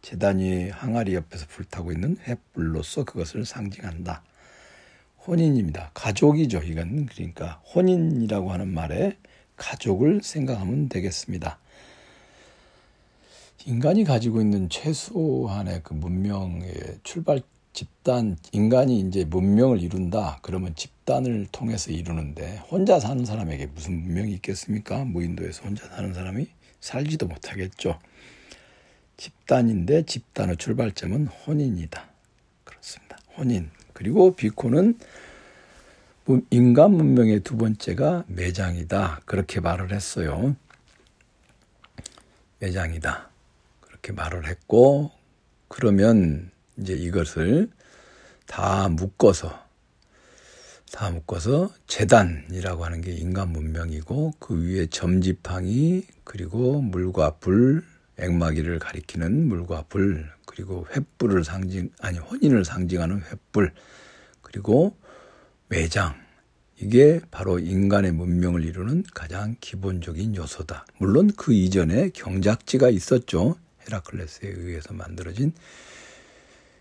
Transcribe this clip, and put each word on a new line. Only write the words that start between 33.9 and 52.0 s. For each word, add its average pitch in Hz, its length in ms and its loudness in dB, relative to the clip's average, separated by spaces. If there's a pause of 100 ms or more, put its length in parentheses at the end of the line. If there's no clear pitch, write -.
그리고 165 420 6
비코는 151 640 2 (1300)
문-, 131 260 2
인간 123 420 8
문명의 123 480 6
두 110 160 -8
번째가 110 720 0
매장이다, 90 960 -4
그렇게 95 360 -4
말을 87 320 -4
했어요. 98 640 -4 (2000)
매장이다, 87 720 -4 (500)
그렇게 - 320 -16
말을 82 360 -8
했고, 135 640 4 (560)
그러면 98 840 4 (300)
이제 95 120 -6
이것을 87 800 0 (760)
다 98 420 0
묶어서, 87 800 2 (1300)
다 98 180 -6
묶어서 95 600 -2 (160)
제단이라고 87 960 2